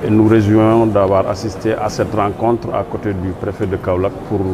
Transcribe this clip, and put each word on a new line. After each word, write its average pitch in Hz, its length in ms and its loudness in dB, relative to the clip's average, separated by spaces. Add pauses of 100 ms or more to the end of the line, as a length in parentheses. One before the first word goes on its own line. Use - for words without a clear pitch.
Et 110 40 -2
nous 107 180 4
réjouissons 110 580 4
d'avoir 98 420 2
assisté 107 440 -4
à 107 160 -4
cette 101 260 -4
rencontre 110 600 -2
à 101 100 -2
côté 101 300 -6
du 92 160 -4 (100)
préfet 101 260 -4
de 95 100 -2
Kaolack 92 360 -2 (160)
pour 104 120 -2 (140)